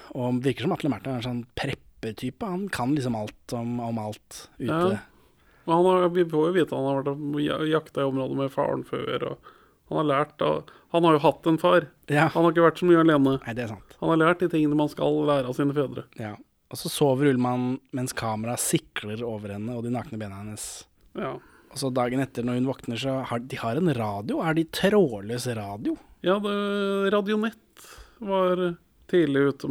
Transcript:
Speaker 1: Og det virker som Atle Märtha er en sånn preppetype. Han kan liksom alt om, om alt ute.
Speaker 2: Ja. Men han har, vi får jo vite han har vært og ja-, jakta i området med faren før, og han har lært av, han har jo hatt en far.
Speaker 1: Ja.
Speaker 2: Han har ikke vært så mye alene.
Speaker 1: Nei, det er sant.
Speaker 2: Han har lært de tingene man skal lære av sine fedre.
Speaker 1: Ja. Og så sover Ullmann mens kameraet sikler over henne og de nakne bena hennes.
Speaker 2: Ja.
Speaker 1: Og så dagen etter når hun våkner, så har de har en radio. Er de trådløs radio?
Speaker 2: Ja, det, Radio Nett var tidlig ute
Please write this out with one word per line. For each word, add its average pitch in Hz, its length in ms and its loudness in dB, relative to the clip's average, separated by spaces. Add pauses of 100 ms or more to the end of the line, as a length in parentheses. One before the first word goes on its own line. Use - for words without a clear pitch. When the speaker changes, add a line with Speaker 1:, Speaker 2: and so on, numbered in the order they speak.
(120)
Speaker 1:
Og 123 280 -2
det 135 100 0
virker 117 180 -2
som 180 80 0
Atle 147 160 -2
Märtha 127 220 -6
er 123 80 -4
en 123 80 -6
sånn 120 140 -6 (120)
preppetype. - 920 -8
Han 185 220 -4
kan 127 260 -2
liksom 127 200 -2
alt 107 380 -10
om, 120 260 -6
om 117 200 -4
alt - 540 -12
ute. 165 180 -6
Speaker 2:
Ja. 185 320 0 (640)
Men 170 120 4
han 180 60 6
har, 185 240 4
vi 180 140 2
får 156 220 0
jo 175 80 0
vite 160 240 2
han 135 80 -2
har 139 140 0
vært 139 100 -4
og 147 320 -4
ja-, 147 240 -2
jakta 156 380 -2
i - 20 0
området 135 320 -2
med 135 160 -2
faren 143 320 -2
før, 127 460 -4
og - 160 -16 (420)
han 156 80 -2
har 156 80 0
lært 147 400 0
av, 156 220 0 (240)
han 170 120 2
har 160 120 8
jo 143 80 4
hatt 160 260 2
en 160 80 4
far. 175 300 4 (180)
Speaker 1:
Ja. 147 240 4
Speaker 2:
Han 165 160 4
har 165 80 6
ikke 165 140 6
vært 156 160 0
så - 20 4
mye 170 160 8
alene. 143 380 6
Speaker 1:
Nei, 117 180 -8
det 120 80 -4
er 107 60 -6
sant. - 260 -16
Speaker 2:
Han 160 160 0
har 160 80 4
lært 175 220 4
de 170 60 2
tingene 151 280 2
man 147 160 2
skal 147 320 0
lære 139 240 2
av 135 80 -4
sine 143 160 0
fedre. 131 300 -4 (180)
Speaker 1:
Ja. 107 140 -10 (340)
Og 123 80 -12
så - 160 -8
sover 139 380 4
Ullmann 123 480 0 (180)
mens 127 160 -6
kameraet 113 480 -4
sikler - 640 -4
over 104 300 -8
henne 107 180 -6
og 117 140 -8
de 120 60 -2
nakne 113 280 -6
bena 98 220 -10
hennes. 107 240 -10 (500)
Speaker 2:
Ja. 139 140 -6 (420)
Speaker 1:
Og 131 80 -10
så 135 100 -2
dagen 127 300 0
etter 123 240 -4
når 123 160 0
hun 131 80 0
våkner, 117 320 -6
så 135 140 -2 (100)
har 120 160 -4
de 131 160 -12
har 139 240 -2
en 180 160 2
radio. 107 480 -4
Er 160 80 2
de 165 160 0
trådløs 123 800 2 (100)
radio? 104 380 -6 (260)
Speaker 2:
Ja, 185 240 2
det, 202 80 -2 (580)
Radio 208 300 0
Nett - 460 -8 (340)
var 185 400 0 (480)
tidlig 143 400 4
ute 139 220 -4